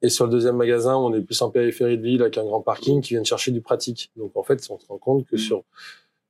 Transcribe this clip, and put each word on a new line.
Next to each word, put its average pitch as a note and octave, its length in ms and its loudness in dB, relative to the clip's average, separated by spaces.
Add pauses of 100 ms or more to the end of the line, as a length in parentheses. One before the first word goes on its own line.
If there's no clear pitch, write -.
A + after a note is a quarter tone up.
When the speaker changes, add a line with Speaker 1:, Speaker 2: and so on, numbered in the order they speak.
Speaker 1:
Et B2 80 2
sur B2 160 2
le A#2 40 -2
deuxième B2 260 2
magasin, A#2+ 400 2
on B2 180 0
est G#2+ 80 0
plus - 180 -6
en A#2 80 0
périphérie A#2+ 480 2
de A2+ 60 -8
ville A#2+ 180 2
avec A2+ 160 2
un A2 80 -2
grand G#2+ 160 -2
parking C3+ 400 0
qui A#2 140 -4
vient A2+ 100 0
chercher B2 280 -2
du A#2 100 -2
pratique. - 540 -4
Donc, G#2+ 200 -10
en G2 60 0
fait, - 260 0
on G2+ 100 -12
se - 80 -20
rend G2 120 -12
compte C3 260 0
que - 120 -4
Speaker 2:
Mhm. A2 40 -2
Speaker 1:
sur G#2+ 220 -2 (680)